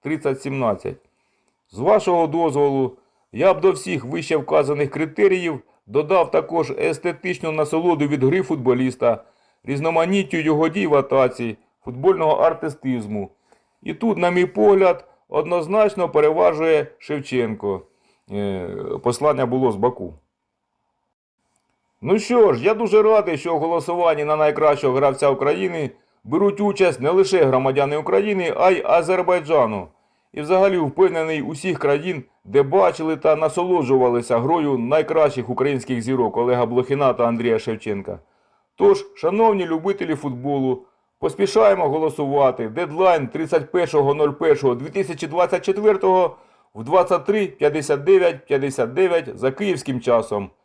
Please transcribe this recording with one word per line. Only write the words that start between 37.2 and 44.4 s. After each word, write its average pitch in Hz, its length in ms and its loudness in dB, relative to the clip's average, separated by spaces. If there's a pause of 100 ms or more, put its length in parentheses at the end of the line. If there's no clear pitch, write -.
Андрія 117 320 0
Шевченка. 101 600 -8 (580)
Тож, 196 380 2
шановні 202 520 0
любителі 165 480 -4
футболу, 135 720 -4 (320)
поспішаємо 196 720 2
голосувати! 139 800 0
Дедлайн 160 600 0
тридцять 156 440 -4
першого 147 420 2
нуль 151 140 2
першого 139 460 2